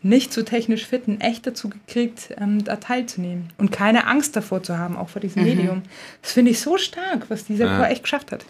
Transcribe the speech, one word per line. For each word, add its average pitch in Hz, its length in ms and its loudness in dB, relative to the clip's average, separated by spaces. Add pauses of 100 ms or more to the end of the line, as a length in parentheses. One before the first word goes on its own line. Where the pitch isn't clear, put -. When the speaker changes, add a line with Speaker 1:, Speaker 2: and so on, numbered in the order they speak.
Speaker 1:
nicht 240 300 4
so 226 100 -2
technisch 226 440 -2
Fitten 247 340 -2
echt - 260 -2
dazu 247 240 -6
gekriegt, - 680 -6
ähm, 208 240 2
da 208 120 -4
teilzunehmen 180 840 -6
und 196 140 2
keine 220 340 4
Angst 277 300 2
davor 190 260 -2
zu 175 160 -4
haben, 175 180 -6
auch 180 120 -8
vor - 120 -10
diesem 190 220 0
Speaker 2:
Mhm. 208 60 6
Speaker 1:
Medium. 185 340 2 (400)
Das - 100 -8
finde 247 200 6
ich 226 80 0
so 320 180 0
stark, 370 520 -4
was 214 140 -6
dieser 214 220 0
Speaker 3:
Ja. 196 120 2
Speaker 1:
Chor 247 100 4
echt - 160 -2
geschafft - 280 -4
hat. - 180 -10